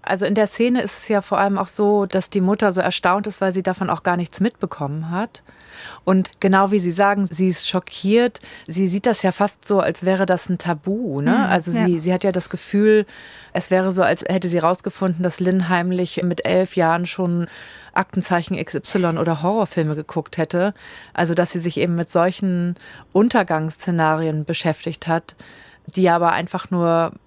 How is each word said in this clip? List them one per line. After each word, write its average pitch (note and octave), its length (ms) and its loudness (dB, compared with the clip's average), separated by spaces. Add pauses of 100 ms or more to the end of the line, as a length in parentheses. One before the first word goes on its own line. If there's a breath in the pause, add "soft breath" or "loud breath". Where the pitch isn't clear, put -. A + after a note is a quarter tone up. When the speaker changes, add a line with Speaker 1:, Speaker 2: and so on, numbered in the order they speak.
Speaker 1:
Also F#3+ 200 0
in G3+ 80 0
der G#3+ 100 4
Szene A#3+ 380 0
ist - 160 -6
es - 80 -12
ja G3+ 140 2
vor F#3+ 180 0
allem G3 180 2
auch F#3+ 80 -2
so, G#3 400 2
dass F#3+ 240 -2
die G3+ 120 0
Mutter G3 300 2
so F3+ 80 -2
erstaunt F#3 460 0
ist, G#3 160 -6
weil F#3+ 120 0
sie F#3 100 -2
davon F#3 260 -2
auch E3 140 -2
gar F3 140 0
nichts F3 220 -6
mitbekommen D#3+ 720 -4
hat. F#3+ 320 -6 (640 loud breath)
Und F#3+ 360 0
genau F#3+ 300 4
wie G#3 80 2
Sie F3 140 0
sagen, G3 340 2
sie F3+ 220 0
ist F3+ 200 0
schockiert. A3 720 0 (280 loud breath)
Sie F3+ 200 0
sieht F#3+ 200 0
das A#3 160 0
ja F#3+ 80 2
fast - 360 -4
so, G3+ 120 4
als E3+ 260 -2
wäre F#3+ 220 2
das F3+ 200 0
ein F3+ 120 -2
Tabu, F3+ 640 -4
ne? C#3+ 100 2
Speaker 2:
Mhm, A3+ 140 4
Speaker 1:
Also F3 260 0
sie, F3 240 2
Speaker 2:
ja. E3 40 -4
Speaker 1:
sie E3+ 140 0
hat F#3 100 0
ja G3 80 2
das F3+ 200 -4
Gefühl, G#3 560 2 (440 loud breath)
es - 200 -4
wäre F#3 200 2
so, F#3 120 2
als - 180 2
hätte F#3 260 -2
sie F3 120 0
rausgefunden, F3+ 640 0
dass F3 160 -2
Lynn F#3 300 0
heimlich F3+ 520 0
mit F3 240 -2
elf F3+ 300 0
Jahren E3+ 320 2
schon F3 400 -2 (460 loud breath)
Aktenzeichen F3+ 680 -2
X - 160 -8
Y E3+ 420 -2
oder D#3+ 240 -2
Horrorfilme F3 540 0
geguckt - 420 -8
hätte. F3+ 380 0 (380 loud breath)
Also E3+ 200 0
dass E3+ 180 0
sie F3+ 80 -4
sich E3+ 180 -4
eben F3 180 0
mit E3+ 160 -4
solchen F3 640 0 (360 loud breath)
Untergangsszenarien D#3+ 1300 0
beschäftigt E3 640 -4
hat, E3 280 -4 (600 loud breath)
die F#3 160 4
aber E3+ 200 4
einfach E3+ 380 -4
nur E3+ 420 2 (160)